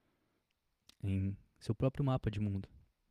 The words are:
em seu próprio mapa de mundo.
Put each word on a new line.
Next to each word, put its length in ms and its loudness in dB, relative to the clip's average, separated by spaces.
em 320 0
seu 160 -2
próprio 280 2
mapa 260 2
de 100 0
mundo. 280 0